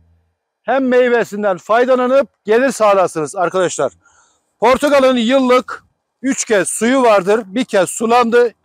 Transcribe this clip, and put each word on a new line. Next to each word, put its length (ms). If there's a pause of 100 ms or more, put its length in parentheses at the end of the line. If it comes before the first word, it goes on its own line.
(640)
hem 240
meyvesinden 720
faydalanıp 880
gelir 260
sağlarsınız 640
arkadaşlar. 580 (640)
Portakalın 580
yıllık 680 (380)
üç 240
kez 240
suyu 320
vardır. 440
Bir 200
kez 240
sulandı, 640 (120)